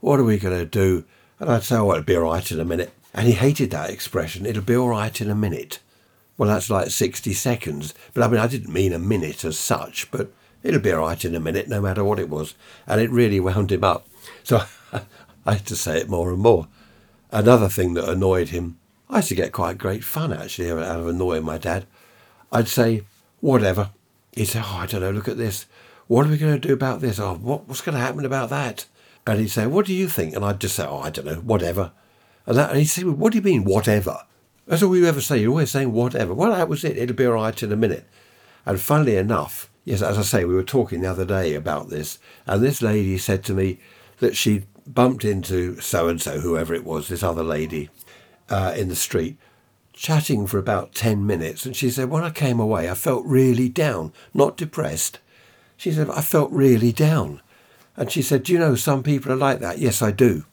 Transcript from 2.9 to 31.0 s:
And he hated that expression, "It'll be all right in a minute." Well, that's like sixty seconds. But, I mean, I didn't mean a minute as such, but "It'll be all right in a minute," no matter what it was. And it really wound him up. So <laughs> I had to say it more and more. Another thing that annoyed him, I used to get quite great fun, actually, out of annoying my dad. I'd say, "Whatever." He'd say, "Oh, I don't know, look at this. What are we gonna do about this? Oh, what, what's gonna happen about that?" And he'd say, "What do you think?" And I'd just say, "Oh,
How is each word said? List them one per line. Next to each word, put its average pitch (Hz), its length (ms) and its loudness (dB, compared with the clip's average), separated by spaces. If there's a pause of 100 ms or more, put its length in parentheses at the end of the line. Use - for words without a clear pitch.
And 110 140 0
he 120 60 8
hated 127 400 2
that 78 180 -6
expression, 92 560 -6
"It'll 107 160 -4
be 120 140 2
all 123 120 2
right 110 320 -2
in 107 80 -4
a 104 60 0
minute." 101 460 -4 (580)
Well, 107 100 2
that's 107 220 0
like 95 200 0
sixty - 440 -2
seconds. 78 600 -4 (200)
But, 120 80 2
I 117 60 4
mean, 113 100 2
I 110 80 2
didn't 120 260 -6
mean 90 200 2
a 85 80 -4
minute 87 440 -2
as 78 140 -4
such, - 540 -4
but - 180 -6 (320)
"It'll 151 180 2
be 95 120 0
all 80 80 0
right 80 240 -4
in 85 100 -4
a 82 60 -4
minute," 82 280 -4
no 110 120 -2
matter 98 240 -2
what 101 160 0
it 82 100 -6
was. 76 240 -8 (320)
And 107 140 0
it 117 100 0
really 117 300 4
wound 95 320 0
him 123 100 0
up. 92 240 0 (380)
So 110 180 4 (160)
<laughs> - 140 -20 (520)
I 101 100 2
had 98 120 -4
to 110 80 -8
say 80 240 -2
it - 100 -4
more 90 220 -2
and 90 80 -2
more. 101 300 4 (640)
Another 107 360 6
thing 92 260 -2
that 85 140 -2
annoyed 92 420 2
him, 87 280 -6 (320)
I 269 60 0
used - 140 2
to - 40 -2
get 87 160 0
quite 92 280 -2
great 107 260 -4
fun, 156 280 -4
actually, 87 380 -6
out 82 300 -4
of 82 80 -4
annoying 85 360 -2
my 80 140 -6
dad. 90 280 -4 (680)
I'd 117 160 2
say, 113 340 2 (380)
"Whatever." 104 500 2 (400)
He'd 107 140 -2
say, 113 200 -2
"Oh, 98 120 -8
I 92 100 -6
don't 98 140 -4
know, 92 100 -2
look 104 180 -4
at 110 100 -6
this. 110 280 -4 (400)
What 120 180 4
are 151 60 2
we 151 80 2
gonna 147 220 2
do 143 120 0
about 135 280 -2
this? 110 180 -2
Oh, 98 160 -4
what, 117 320 -4
what's 135 140 -10
gonna 147 180 -4
happen 131 260 -4
about 131 260 -2
that?" 135 360 -6 (400)
And 107 140 2
he'd 107 100 0
say, 110 160 0
"What 180 200 2
do 190 60 -2
you 185 140 0
think?" 87 300 -4
And 101 80 -4
I'd 101 160 -2
just - 160 -4
say, 82 100 -4
"Oh, 69 140 -6